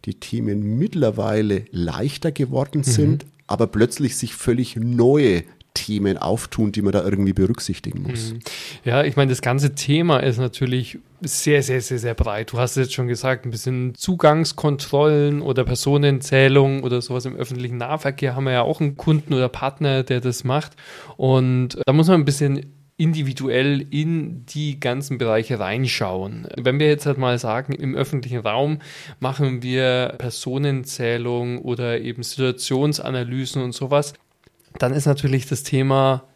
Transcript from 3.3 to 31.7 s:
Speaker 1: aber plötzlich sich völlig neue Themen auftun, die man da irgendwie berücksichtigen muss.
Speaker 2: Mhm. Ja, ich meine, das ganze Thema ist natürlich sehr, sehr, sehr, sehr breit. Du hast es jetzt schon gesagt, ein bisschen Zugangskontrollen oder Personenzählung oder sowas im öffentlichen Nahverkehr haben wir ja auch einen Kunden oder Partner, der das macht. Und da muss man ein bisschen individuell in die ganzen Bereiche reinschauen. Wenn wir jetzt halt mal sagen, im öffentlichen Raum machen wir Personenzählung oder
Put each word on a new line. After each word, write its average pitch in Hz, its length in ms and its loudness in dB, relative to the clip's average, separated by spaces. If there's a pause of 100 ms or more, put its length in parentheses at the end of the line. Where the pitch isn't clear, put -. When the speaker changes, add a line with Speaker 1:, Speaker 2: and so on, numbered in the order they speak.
Speaker 1:
aber 107 200 0
plötzlich 120 500 0
sich - 180 -6
völlig 123 420 0
neue 123 680 4 (300)
Themen 101 440 0
auftun, 107 540 -2
die 104 100 -2
man 98 100 2
da 101 100 2
irgendwie 98 300 2
berücksichtigen - 680 -2
muss. 113 320 -6
Speaker 2:
Mhm. 117 60 -12 (440)
Ja, 127 200 2
ich 143 120 0
meine, 139 140 4
das 123 100 0
ganze 139 340 2
Thema 156 440 2
ist 127 180 2
natürlich 127 600 -2 (240)
sehr, 147 400 2
sehr, 131 180 0
sehr, 123 180 -6
sehr 117 160 -4
breit. 107 380 -2
Du 117 60 -2
hast 123 140 2
es 131 160 0
jetzt - 60 -6
schon 127 140 -2
gesagt, 127 380 -2
ein 120 40 -6
bisschen 127 440 -4
Zugangskontrollen 147 1500 2
oder 131 240 0
Personenzählung 135 1200 4
oder 123 180 0
sowas 123 240 -6
im 131 120 -8
öffentlichen 123 420 -6
Nahverkehr 139 580 -2
haben 135 80 -2
wir 131 80 0
ja 123 100 4
auch - 200 0
einen 143 140 0
Kunden 156 360 2
oder 127 160 2
Partner, 135 540 -2
der 123 180 0
das 123 240 -4
macht. 135 280 -2 (440)
Und 127 680 2
da 131 80 4
muss 160 140 6
man 180 120 8
ein 143 60 2
bisschen 139 400 0 (320)
individuell 139 880 0
in 151 580 -2
die 147 320 -6
ganzen 135 380 -4
Bereiche 113 420 0
reinschauen. 104 920 -4 (120)
Wenn 127 200 2
wir 151 80 4
jetzt 147 180 2
halt 139 120 0
mal 123 200 0
sagen, 123 340 -4
im 131 220 -6
öffentlichen 123 460 -4
Raum 135 400 0 (400)
machen 131 420 -2
wir 127 560 0
Personenzählung 123 1400 -4
oder 120 400 -4